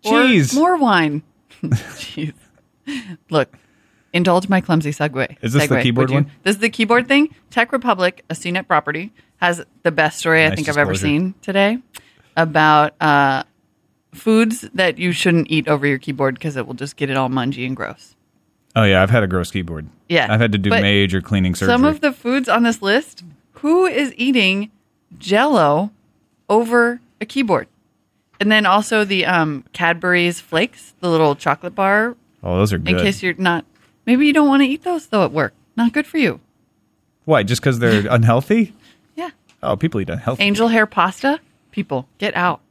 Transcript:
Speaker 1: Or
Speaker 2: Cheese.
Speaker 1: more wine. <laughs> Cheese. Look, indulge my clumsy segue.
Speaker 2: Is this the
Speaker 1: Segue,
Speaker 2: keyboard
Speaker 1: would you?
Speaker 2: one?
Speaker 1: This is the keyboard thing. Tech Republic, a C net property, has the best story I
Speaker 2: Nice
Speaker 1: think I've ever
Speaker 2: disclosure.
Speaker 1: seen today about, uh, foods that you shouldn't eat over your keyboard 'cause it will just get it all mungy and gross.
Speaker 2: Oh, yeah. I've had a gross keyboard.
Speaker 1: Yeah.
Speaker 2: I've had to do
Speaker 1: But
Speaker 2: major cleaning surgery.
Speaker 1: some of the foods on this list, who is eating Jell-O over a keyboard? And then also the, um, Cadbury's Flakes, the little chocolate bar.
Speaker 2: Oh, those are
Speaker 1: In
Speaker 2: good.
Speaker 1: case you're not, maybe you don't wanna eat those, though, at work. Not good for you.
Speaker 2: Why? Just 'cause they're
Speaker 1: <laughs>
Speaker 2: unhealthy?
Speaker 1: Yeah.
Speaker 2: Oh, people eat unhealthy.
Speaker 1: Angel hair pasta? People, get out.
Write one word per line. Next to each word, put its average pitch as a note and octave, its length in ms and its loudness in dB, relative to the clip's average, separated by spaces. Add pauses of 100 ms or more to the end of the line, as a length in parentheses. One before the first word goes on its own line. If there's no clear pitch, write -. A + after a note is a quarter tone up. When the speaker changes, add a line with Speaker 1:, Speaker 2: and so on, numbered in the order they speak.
Speaker 1:
Or A3+ 220 4
Speaker 2:
Cheese. F3+ 260 4
Speaker 1:
more E4+ 240 2
wine. E3 460 2 (380)
<laughs> - 360 -4
Cheese. D#3 340 -10 (960)
Look, D3+ 240 0 (640)
indulge F3+ 320 2
my F#3+ 100 4
clumsy D#3 320 0
segue. C3+ 500 -4
Speaker 2:
Is A#2 120 -4
this D3 140 2
the C#3+ 80 2
Speaker 1:
Segue, B2+ 80 0
Speaker 2:
keyboard B2+ 260 0
Speaker 1:
would C3 40 0
you? C#3+ 100 2
Speaker 2:
one? - 80 -6 (120)
Speaker 1:
This G3+ 140 0
is G3+ 40 -6
the A3+ 80 0
keyboard A#3 380 0
thing. C#4+ 260 2 (180)
Tech A#3+ 200 -2
Republic, G3 580 -2
a E3 60 -6
C F3 160 -8
net F3+ 160 -4
property, D#3 460 -2 (240)
has F3 260 -2 (200)
the E3+ 80 2
best D3+ 280 -2
story D#3+ 240 2
I D#3 60 4
Speaker 2:
Nice - 80 -2
Speaker 1:
think D3+ 120 -4
I've D3 80 -2
ever C#3 160 2
Speaker 2:
disclosure. G2 260 -2
Speaker 1:
seen F#3 220 -4
today G3+ 360 0 (580)
about, D#3 640 2
uh, C#3+ 440 2 (720)
foods A3 480 0 (120)
that F3+ 240 0
you F3+ 140 -4
shouldn't E3+ 380 0
eat D#3 180 -2
over C#3+ 180 0
your C#3+ 140 0
keyboard C3+ 400 -4
'cause D3+ 180 -8
it A#2 80 -6
will B2+ 80 -12
just C#3 240 -12
get C#3 120 -4
it C3+ 80 -2
all C3 120 -2
mungy B2+ 360 -4
and C3 100 -6
gross. - 400 -14 (600)
Speaker 2:
Oh, A2+ 80 4
yeah. F#2+ 180 4
I've F#2+ 80 2
had A#2 140 4
a G2 40 -2
gross F2+ 240 -4
keyboard. E2 360 -8 (220)
Speaker 1:
Yeah. D3+ 200 2
Speaker 2:
I've G#2+ 100 2
had A2+ 120 2
to G#2 60 0
do G2 120 0
Speaker 1:
But A2 120 2
Speaker 2:
major G2 400 2
cleaning F#2 340 -2
surgery. F#2+ 180 0
Speaker 1:
some B3 120 2
of D4+ 160 0
the D4 100 0
foods B3+ 380 -4
on A3+ 140 2
this A3+ 180 0
list, G3+ 420 -2 (300)
who E4+ 320 0
is C#4 320 -2
eating G#3+ 520 0 (480)
Jell-O G3+ 760 2 (580)
over A#3 500 2 (200)
a A3 60 -8
keyboard? A3 420 -2 (720)
And G3+ 120 0
then G#3+ 140 2
also G#3+ 380 2
the, F#3+ 220 -2
um, D#3 380 -2 (100)
Cadbury's F3 640 0
Flakes, - 600 -6
the F3+ 100 -4
little D#3+ 260 2
chocolate D3+ 400 -4
bar. G3+ 400 0 (280)
Speaker 2:
Oh, F2+ 140 -2
those G#2 140 2
are F#2+ 60 -2
Speaker 1:
In - 60 -6
Speaker 2:
good. F2+ 180 0
Speaker 1:
case - 220 -2
you're F3+ 140 -2
not, F#3 280 -2 (400)
maybe B3+ 220 2
you C#4+ 60 2
don't D4 140 4
wanna C#4 180 4
eat C#4 180 -4
those, F4 240 -6
though, G3+ 160 0
at D3 80 -2
work. C#3+ 220 -4 (220)
Not A#3 160 0
good D4 140 -2
for D#4+ 140 -6
you. G3 200 0 (840)
Speaker 2:
Why? D3+ 180 2
Just A#2 180 -2
'cause B2+ 180 0
they're A2 280 2
Speaker 1:
<laughs> - 20 -6
Speaker 2:
unhealthy? B2 640 2 (420)
Speaker 1:
Yeah. E4+ 160 -10 (320)
Speaker 2:
Oh, - 120 -2
people G#2+ 260 -4
eat - 80 -6
unhealthy. B2+ 340 -4
Speaker 1:
Angel G3+ 240 0
hair A3+ 180 2
pasta? A3 540 -4 (320)
People, C#3 360 -6 (120)
get G3+ 180 -6
out. F3 340 -2